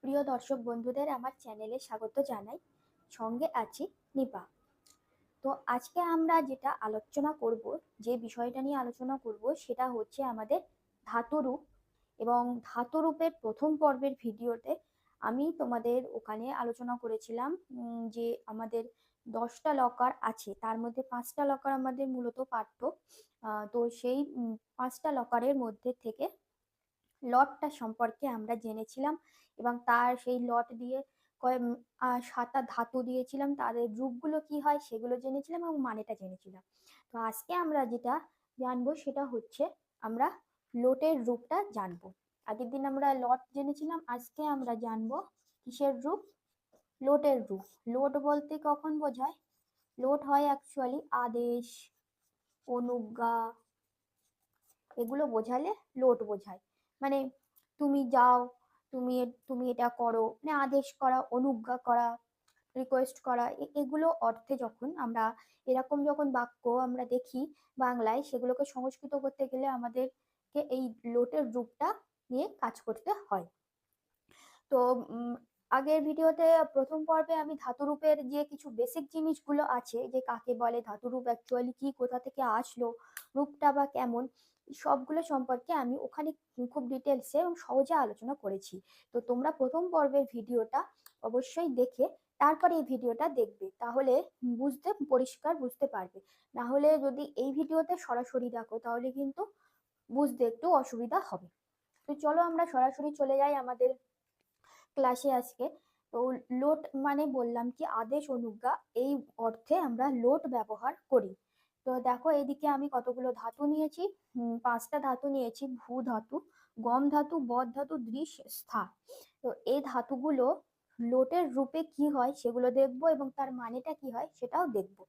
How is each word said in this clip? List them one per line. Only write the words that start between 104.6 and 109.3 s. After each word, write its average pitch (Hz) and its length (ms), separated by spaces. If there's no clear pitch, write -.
ক্লাসে 262 360
আজকে। 247 340
তো 233 80
লোট 285 300
মানে 285 300
বললাম 240 460
কি 311 140
আদেশ, 233 440
অনুজ্ঞা, 240 440
এই 262 160